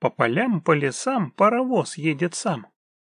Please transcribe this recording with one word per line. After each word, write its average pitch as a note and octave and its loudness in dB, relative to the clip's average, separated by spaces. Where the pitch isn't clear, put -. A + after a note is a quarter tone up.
По - 0
полям, E3 0
по E3 2
лесам D3 0
паровоз A#3 0
едет D#3 -2
сам». C#3 -4